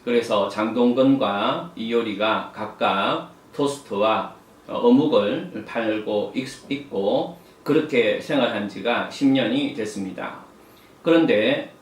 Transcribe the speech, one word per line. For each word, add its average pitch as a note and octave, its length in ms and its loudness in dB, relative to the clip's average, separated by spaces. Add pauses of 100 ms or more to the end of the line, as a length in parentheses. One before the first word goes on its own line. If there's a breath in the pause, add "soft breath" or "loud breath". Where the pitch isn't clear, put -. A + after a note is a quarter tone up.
그래서 A2+ 440 0
장동건과 A#2+ 1300 2
이효리가 A2 800 -2
각각 G#2+ 800 -2 (200)
토스트와, A2 880 -2 (280)
어, - 80 -8
어묵을 B2 880 2
팔고 G#2+ 720 -2
있-, - 340 -10
있고 A#2 640 -2 (280 loud breath)
그렇게 C#3+ 560 2
생활한 A2 480 -2
지가 G2+ 420 -4
십 - 160 -2
년이 C3+ 480 2
됐습니다. G2 640 -8 (640 loud breath)
그런데 C#3+ 800 4